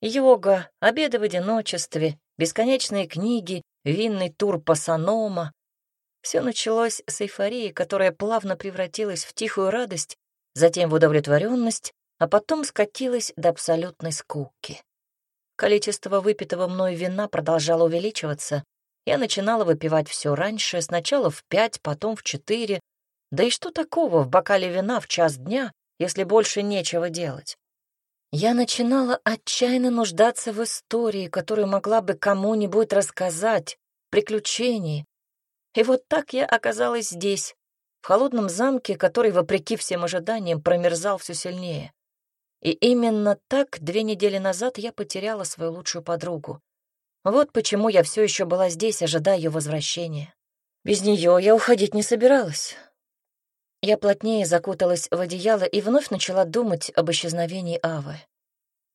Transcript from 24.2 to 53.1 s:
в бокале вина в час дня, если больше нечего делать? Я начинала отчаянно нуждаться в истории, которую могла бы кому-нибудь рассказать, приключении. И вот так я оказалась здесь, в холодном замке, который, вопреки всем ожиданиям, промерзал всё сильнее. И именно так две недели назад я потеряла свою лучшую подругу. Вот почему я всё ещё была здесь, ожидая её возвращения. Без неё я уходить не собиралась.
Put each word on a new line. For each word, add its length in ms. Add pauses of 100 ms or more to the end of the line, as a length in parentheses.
в 60
бокале 400
вина 300
в 80
час 300
дня, 340 (280)
если 240
больше 380
нечего 480
делать? 480 (760)
Я 220
начинала 720
отчаянно 640
нуждаться 640
в 100
истории, 640
которую 400
могла 340
бы 120
кому-нибудь 800
рассказать, 840 (340)
приключении. 960 (680)
И 80
вот 240
так 260
я 120
оказалась 640
здесь, 460 (460)
в 60
холодном 400
замке, 480
который, 360
вопреки 440
всем 300
ожиданиям, 560
промерзал 560
всё 160
сильнее. 580 (680)
И 100
именно 680 (120)
так 320
две 220
недели 340
назад 400
я 140
потеряла 520
свою 300
лучшую 300
подругу. 580 (640)
Вот 280
почему 380
я 140
всё 200
ещё 220
была 240
здесь, 320
ожидая 360
её 140
возвращения. 840 (520)
Без 160
неё 360
я 160
уходить 400
не 100
собиралась. 720 (1040)